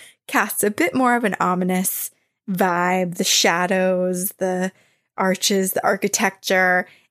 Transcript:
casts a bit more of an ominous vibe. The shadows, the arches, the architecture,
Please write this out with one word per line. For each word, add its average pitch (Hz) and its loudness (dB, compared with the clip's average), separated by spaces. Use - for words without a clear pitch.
casts 214 -2
a 208 2
bit 285 -2
more 247 2
of 240 -2
an 196 0
ominous 185 -2
vibe. 180 0
The - -2
shadows, 185 0
the 185 -2
arches, 190 0
the - -2
architecture, 190 0